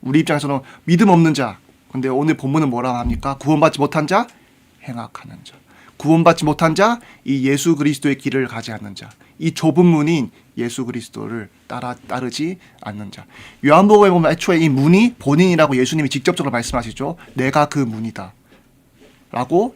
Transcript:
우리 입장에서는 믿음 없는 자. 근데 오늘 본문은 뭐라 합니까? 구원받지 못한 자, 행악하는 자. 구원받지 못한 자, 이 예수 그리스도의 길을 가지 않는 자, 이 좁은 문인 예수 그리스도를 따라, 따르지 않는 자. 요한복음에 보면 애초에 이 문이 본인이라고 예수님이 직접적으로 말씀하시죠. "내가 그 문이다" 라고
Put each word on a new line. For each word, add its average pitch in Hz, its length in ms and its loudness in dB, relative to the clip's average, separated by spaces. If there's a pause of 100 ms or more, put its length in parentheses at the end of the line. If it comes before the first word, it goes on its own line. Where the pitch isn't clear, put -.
우리 139 200 2
입장에서는 143 400 -2 (240)
믿음 175 240 4
없는 170 240 6
자. 123 260 -4 (320)
근데 131 180 -4
오늘 147 260 0
본문은 143 340 -2
뭐라 123 300 -4
합니까? 131 380 -6
구원받지 151 420 0
못한 147 280 -2
자, 226 200 0 (600)
행악하는 113 560 -16
자. - 120 -20 (420)
구원받지 165 480 2
못한 156 300 0
자, 233 240 0 (240)
이 135 240 -2
예수 143 280 2
그리스도의 143 420 -2
길을 135 300 -4
가지 120 240 -12
않는 104 240 -14
자, 107 140 -20 (300)
이 160 140 -2
좁은 160 320 2
문인 156 460 2 (260)
예수 120 280 -6
그리스도를 110 640 -12 (180)
따라, 123 280 -10 (120)
따르지 127 500 -8 (240)
않는 104 300 -14
자. - 140 -20 (400)
요한복음에 196 440 6
보면 170 220 2
애초에 170 260 0
이 160 120 2
문이 170 500 4
본인이라고 156 560 2
예수님이 131 340 0
직접적으로 139 420 -2
말씀하시죠. 123 680 -6 (180)
"내가 139 320 0
그 147 120 -6
문이다" 110 540 -6 (1000)
라고 160 440 -2